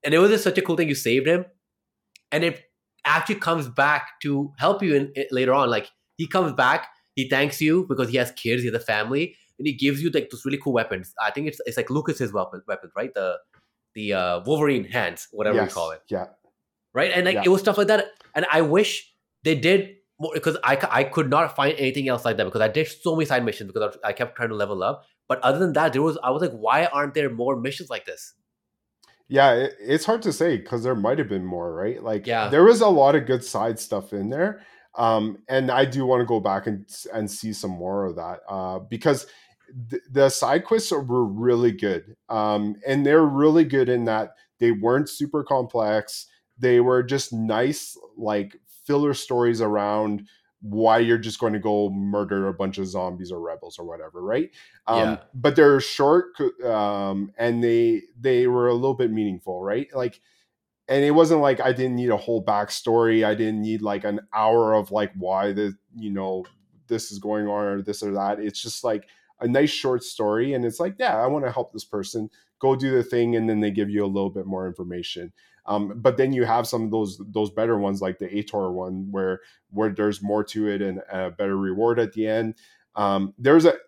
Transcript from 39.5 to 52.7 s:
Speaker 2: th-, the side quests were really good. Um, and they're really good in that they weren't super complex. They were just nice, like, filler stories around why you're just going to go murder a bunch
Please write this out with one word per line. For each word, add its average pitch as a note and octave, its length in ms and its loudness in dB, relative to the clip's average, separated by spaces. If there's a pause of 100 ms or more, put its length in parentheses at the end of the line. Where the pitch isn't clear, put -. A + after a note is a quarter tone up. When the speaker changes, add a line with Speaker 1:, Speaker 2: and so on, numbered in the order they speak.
Speaker 2:
th-, - 220 -8
the C3+ 180 6
side C#3 360 0
quests A3+ 260 0
were B2+ 340 0
really A#2 460 2
good. G2 440 -4 (140)
Um, G#2 460 0 (100)
and C#3 180 0
they're D#3 220 8
really D3+ 400 6
good C3+ 240 2
in B2 160 2
that A2 300 -2 (240)
they A#2 120 4
weren't A#2+ 380 2
super C#3+ 340 -4
complex. A2+ 840 -2 (320)
They B2 200 6
were B2+ 220 4
just C3 320 -4
nice, A2+ 640 -2 (180)
like, G#2 420 -4 (280)
filler C#3+ 300 2
stories A#2+ 460 0
around G#2 680 0 (340)
why A2 380 2
you're A#2 180 4
just A2 220 -6
going A2+ 140 0
to G#2+ 60 -4
go G#2 300 0
murder G2 580 -2
a F#2+ 60 -4
bunch F#2+ 240 -4